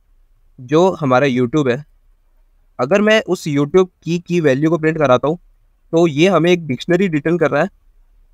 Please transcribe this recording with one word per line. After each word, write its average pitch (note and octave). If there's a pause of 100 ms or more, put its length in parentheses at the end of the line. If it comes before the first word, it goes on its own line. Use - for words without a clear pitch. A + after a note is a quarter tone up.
(600)
जो D3+
हमारा C#3
YouTube B2+
है, B2+ (960)
अगर C#3
मैं G#3+
उस -
YouTube D3 (160)
की, E3+
की F3
वैल्यू D3
को E3
प्रिंट D#3+
कराता C3
हूँ E3 (560)
तो E3
ये D#3
हमें E3+
एक F3
डिक्शनरी F3
रिटर्न D#3+
कर D3+
रहा C#3+
है। G3 (640)